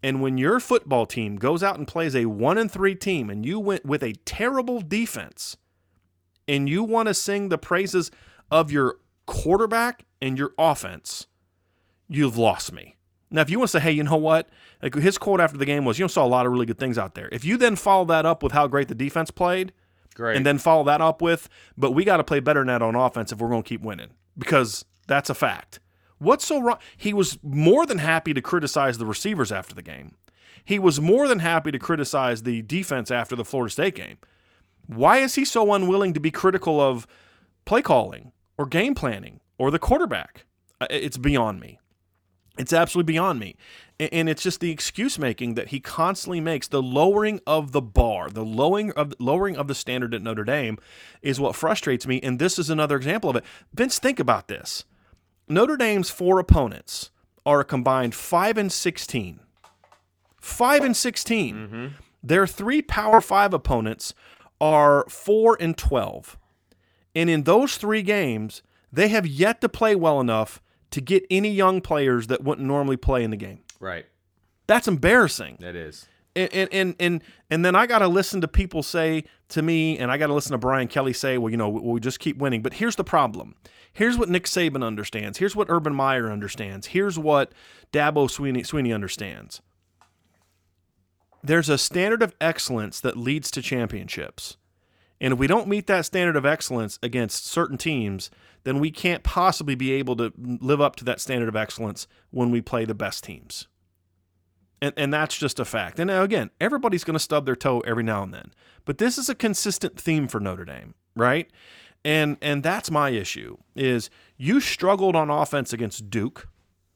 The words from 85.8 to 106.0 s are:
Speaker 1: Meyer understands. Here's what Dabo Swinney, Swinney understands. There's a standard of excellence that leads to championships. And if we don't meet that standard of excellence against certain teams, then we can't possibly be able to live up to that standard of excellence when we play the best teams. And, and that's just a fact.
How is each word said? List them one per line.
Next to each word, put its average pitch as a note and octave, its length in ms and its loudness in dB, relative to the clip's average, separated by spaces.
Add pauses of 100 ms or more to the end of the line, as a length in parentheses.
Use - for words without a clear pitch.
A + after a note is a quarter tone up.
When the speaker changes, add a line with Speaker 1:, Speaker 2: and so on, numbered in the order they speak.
Speaker 1:
Meyer C3 360 0
understands. G2+ 580 -8
Here's F#3 300 0
what D3 340 2 (400)
Dabo D3 340 2
Swinney, B2+ 360 -4
Swinney B2+ 320 -2
understands. F#2 640 -10 (1800)
There's D3+ 260 2
a C#3+ 80 4
standard G#3 460 0
of G3 180 0
excellence B2+ 600 -2
that B2 180 -4
leads C3+ 320 -4
to C#3 100 -6
championships. - 960 -8 (640)
And C3 140 0
if B2 40 -4
we C3+ 80 2
don't F#3+ 220 2
meet G3+ 200 0
that F#3 180 0
standard F3 300 0
of C3+ 100 0
excellence B2 560 -2
against A#2+ 420 -4
certain E3 320 -4
teams, A2 540 -4 (340)
then C3+ 140 -2
we D3+ 120 0
can't F3 320 -4
possibly F3 520 0
be C3 180 -2
able C3 240 0
to A2+ 220 -2
live B2 420 0
up C#3+ 160 2
to - 80 -16
that A#2+ 160 -2
standard A#2+ 300 -2
of G#2+ 60 -6
excellence G#2+ 520 -6 (220)
when B2 200 0
we A#2+ 120 2
play A2+ 240 -4
the A2 80 -4
best G2+ 280 -6
teams. - 460 -16 (1120)
And, C#3+ 160 -4
and C#3+ 160 -2
that's D3+ 240 -2
just C#3 240 -4
a A#2+ 60 -4
fact. G2+ 340 -6